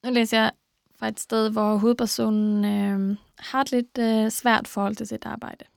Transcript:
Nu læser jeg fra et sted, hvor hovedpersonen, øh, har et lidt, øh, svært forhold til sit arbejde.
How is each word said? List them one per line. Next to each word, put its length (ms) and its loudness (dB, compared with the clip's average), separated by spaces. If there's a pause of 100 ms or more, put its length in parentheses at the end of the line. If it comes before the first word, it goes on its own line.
Nu 60 -2
læser 260 2
jeg 140 2 (480)
fra 80 -6
et 120 -6
sted, 300 0
hvor 280 2
hovedpersonen, 880 2
øh, 520 0 (220)
har 220 -2
et 100 -2
lidt, 280 -2
øh, 320 2
svært 360 0
forhold 280 -2
til 120 -10
sit 180 -8
arbejde. 400 -12 (120)